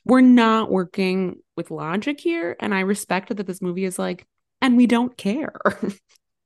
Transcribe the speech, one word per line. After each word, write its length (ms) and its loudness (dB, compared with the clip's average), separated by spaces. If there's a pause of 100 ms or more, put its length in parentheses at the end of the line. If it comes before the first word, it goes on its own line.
we're 160 4
not 500 6
working 720 -2 (160)
with 160 -10
logic 480 -6
here, 400 -4
and 120 -4
I 80 0
respect 560 -4
that 100 -8
this 140 -10
movie 240 -6
is 140 -8
like, 260 -8 (360)
"And 160 2
we 100 6
don't 300 -2
care." 380 -6 (100)
<laughs> 280 -4 (540)